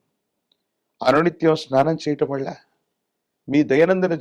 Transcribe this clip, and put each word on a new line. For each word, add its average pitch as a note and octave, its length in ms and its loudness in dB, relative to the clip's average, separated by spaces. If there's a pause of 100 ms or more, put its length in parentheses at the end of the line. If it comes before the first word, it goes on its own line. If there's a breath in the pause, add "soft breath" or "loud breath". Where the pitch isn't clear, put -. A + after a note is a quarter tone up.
(1000)
అనునిత్యం E3 640 2
స్నానం C#3 400 0
చేయటం D3 300 -4
వల్ల C3+ 160 -8 (1000)
మీ C#3+ 80 2 (100)
దైనందిన E3+ 520 2